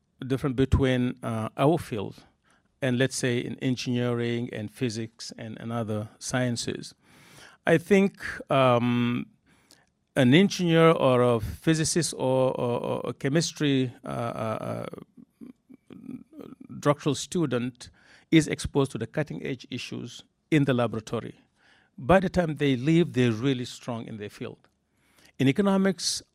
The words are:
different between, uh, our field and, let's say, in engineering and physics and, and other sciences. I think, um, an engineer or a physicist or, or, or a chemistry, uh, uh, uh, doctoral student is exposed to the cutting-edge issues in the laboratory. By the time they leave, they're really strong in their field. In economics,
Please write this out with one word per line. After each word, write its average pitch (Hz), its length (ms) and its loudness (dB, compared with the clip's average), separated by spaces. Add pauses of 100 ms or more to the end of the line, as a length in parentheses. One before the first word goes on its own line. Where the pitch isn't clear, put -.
(260)
different 131 300 -4
between, 131 680 2
uh, 113 340 -4
our 151 200 4
field - 460 -8 (580)
and, 127 160 0
let's 131 180 0
say, 123 240 -2
in - 160 -8
engineering 120 960 -2
and 107 180 -8
physics 113 680 -8
and, 113 220 -12
and 117 140 -10
other 110 360 -4 (100)
sciences. - 760 -4 (720)
I 170 120 6
think, 196 460 2 (280)
um, 120 760 4 (920)
an 127 180 6
engineer 165 580 6
or 131 300 4
a 120 180 4
physicist 156 760 -2
or, 131 440 0
or, 120 200 -2
or - 260 -4
a 123 80 -6
chemistry, 139 800 0 (120)
uh, - 40 -10
uh, - 20 -6
uh, 117 760 -6 (1900)
doctoral 143 360 0
student 127 720 -4 (400)
is 160 180 6
exposed - 440 -2
to - 60 -8
the 113 100 -6
cutting-edge - 640 -8
issues - 520 -12 (280)
in 147 140 4
the 139 80 2
laboratory. 113 680 -4 (560)
By 160 220 4
the 185 100 -2
time 160 280 -2
they 139 180 2
leave, 147 380 2
they're 123 180 4
really 123 340 -2
strong - 400 -10
in 113 120 -14
their 104 120 -12
field. 113 280 -14 (840)
In 131 80 4
economics, 190 720 0 (140)